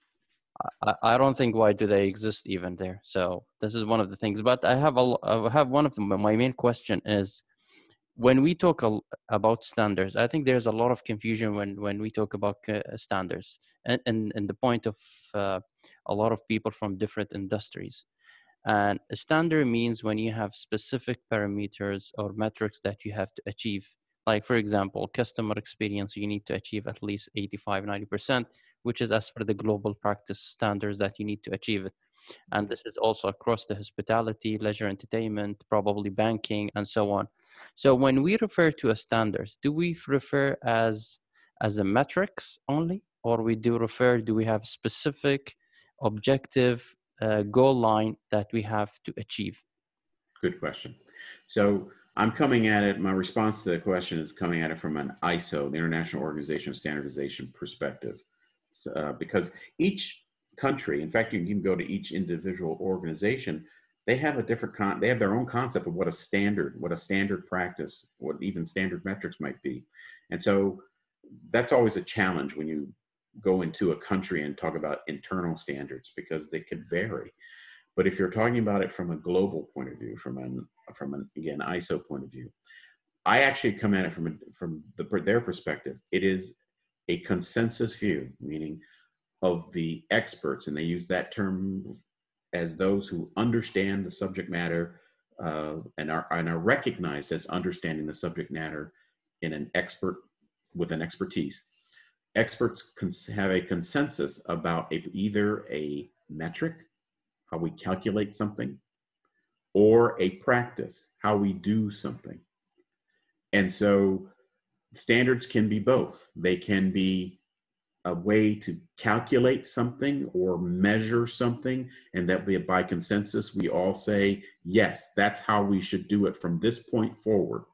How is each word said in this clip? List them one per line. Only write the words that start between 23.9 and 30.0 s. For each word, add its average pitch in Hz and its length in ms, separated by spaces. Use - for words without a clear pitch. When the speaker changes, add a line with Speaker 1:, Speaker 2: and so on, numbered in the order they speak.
Speaker 1:
Like, 107 200
for 123 100
example, 104 560
customer 113 440
experience, 101 600
you 104 100
need 104 200
to - 80
achieve 104 320
at 110 160
least 101 340
eighty-five, 101 480
ninety 101 220
percent, 120 420
which 120 180
is 110 120
as 110 180
per 113 140
the 104 100
global 104 400
practice - 460